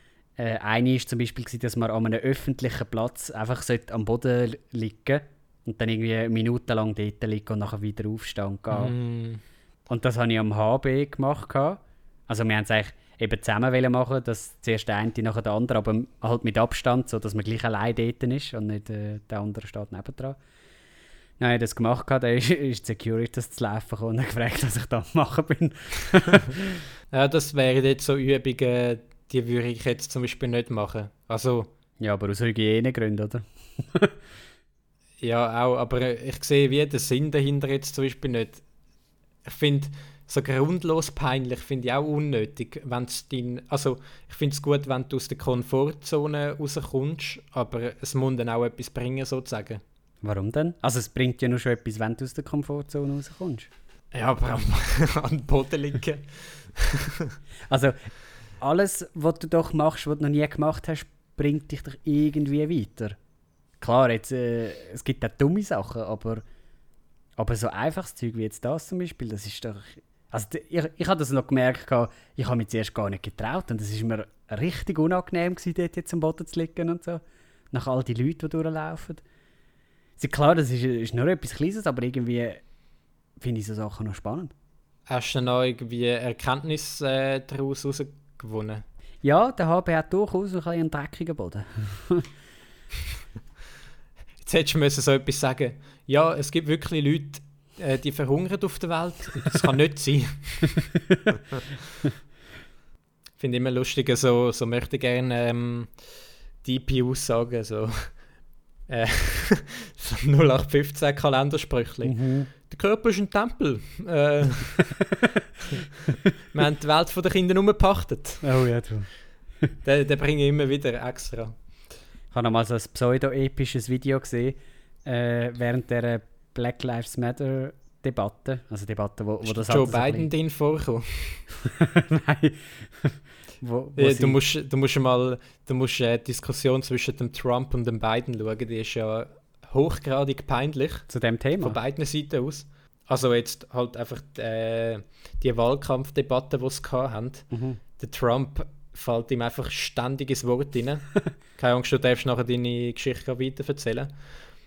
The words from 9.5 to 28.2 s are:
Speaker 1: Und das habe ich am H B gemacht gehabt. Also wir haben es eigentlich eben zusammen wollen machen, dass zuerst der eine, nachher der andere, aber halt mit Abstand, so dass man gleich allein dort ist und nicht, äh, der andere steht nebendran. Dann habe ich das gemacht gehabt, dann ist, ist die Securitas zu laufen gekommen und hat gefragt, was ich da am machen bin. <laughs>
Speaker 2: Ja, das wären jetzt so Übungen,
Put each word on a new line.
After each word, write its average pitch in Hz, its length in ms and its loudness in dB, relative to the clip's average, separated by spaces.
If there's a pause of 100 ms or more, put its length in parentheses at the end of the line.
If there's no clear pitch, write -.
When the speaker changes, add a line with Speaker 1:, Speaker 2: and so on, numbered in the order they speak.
Speaker 1:
Und 120 160 -2
das 120 140 0
habe 117 140 4
ich 113 80 4
am 107 160 0
H 110 220 4
B 135 280 0
gemacht 143 440 -2
gehabt. 156 340 0 (420)
Also 113 180 -2
wir 110 120 2
haben 107 80 2
es - 80 -4
eigentlich 107 200 0 (280)
eben 107 220 -2
zusammen 117 300 2
wollen 127 200 4
machen, 127 320 0
dass - 360 -6
zuerst 113 280 -2
der 107 80 2
eine, 110 220 0
nachher 110 240 0
der 107 100 0
andere, 117 260 2
aber 110 240 0 (180)
halt 117 220 0
mit 110 160 0
Abstand, 123 500 2
so 110 120 -2
dass 104 140 -4
man 107 100 -2
gleich 113 200 -4
allein 113 300 0
dort 117 300 -2
ist 127 300 -2
und 110 120 -4
nicht, 107 240 -6
äh, 104 300 -6 (100)
der 107 80 -4
andere 104 300 -6
steht 104 240 -10
nebendran. 131 420 -10 (1040)
Dann 123 100 0
habe 120 80 4
ich 117 40 2
das 113 160 -2
gemacht 117 320 0
gehabt, 127 160 2
dann 120 120 4
ist, 123 140 2
ist 139 320 0
die - 40 -14
Securitas 117 640 -2
zu - 100 -6
laufen 107 280 -2
gekommen 113 280 -2
und - 20 2
hat 131 140 -2
gefragt, 117 300 -2
was 113 120 0
ich 113 100 -4
da 120 120 0
am 110 140 -4
machen 156 320 2
bin. - 280 2 (400)
<laughs> 180 1000 4
Speaker 2:
Ja, 139 160 6
das 147 260 0
wären 131 300 6
jetzt 135 220 4
so 139 100 4
Übungen, 127 840 2 (340)